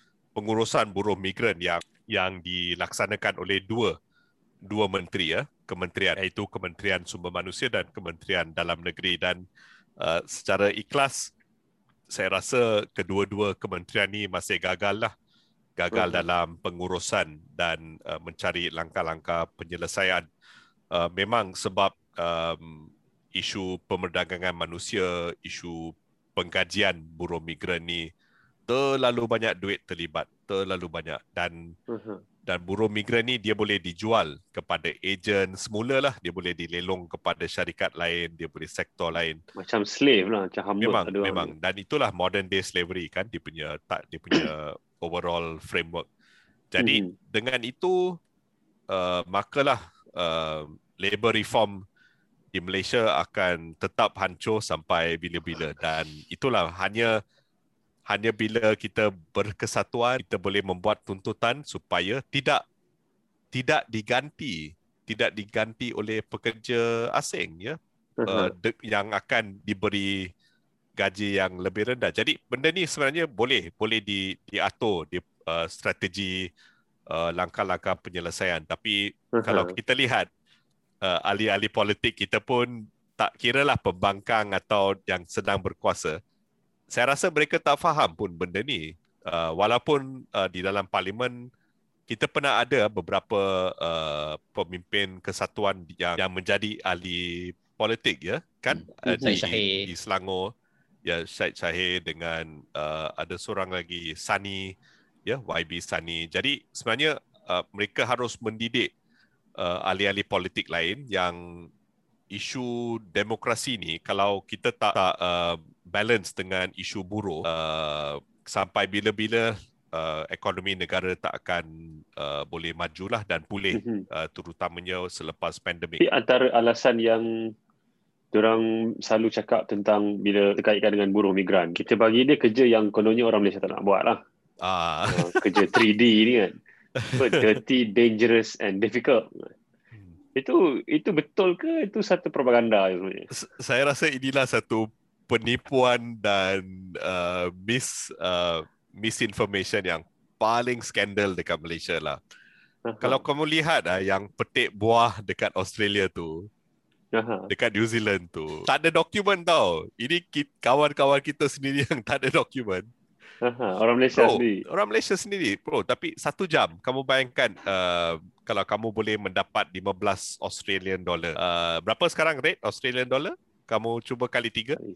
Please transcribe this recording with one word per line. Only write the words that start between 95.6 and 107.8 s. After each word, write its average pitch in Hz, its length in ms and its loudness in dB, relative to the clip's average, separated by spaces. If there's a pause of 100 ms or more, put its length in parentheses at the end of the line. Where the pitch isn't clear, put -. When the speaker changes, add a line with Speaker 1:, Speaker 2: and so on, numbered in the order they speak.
Speaker 1:
yang, 87 240 -2
yang 95 80 0
menjadi 98 560 -2
ahli 87 720 -4 (240)
politik, 110 400 0
ya, 107 240 -4 (160)
kan? 87 240 -2 (160)
Speaker 3:
Hmm. - 80 -4
Speaker 1:
Uh, 90 80 2
Speaker 3:
Syed 127 80 -6
Speaker 1:
di, 101 160 2
Speaker 3:
Shahir. 98 480 0
Speaker 1:
di 87 80 -10
Selangor, 95 560 -2 (480)
ya, 85 240 -2
Syed - 320 -4
Shahir 90 480 -2
dengan, 80 560 -8 (160)
uh, 78 400 -4
ada 85 240 -8
seorang 95 320 -6
lagi, 85 400 -8
Sani, 98 640 -6 (480)
ya, 127 160 -4
Y 85 240 -4
B 85 160 -8
Sani. 82 480 -6
Jadi 135 420 -2
sebenarnya, 139 480 -2 (300)
uh, 90 240 -2
mereka 104 320 -2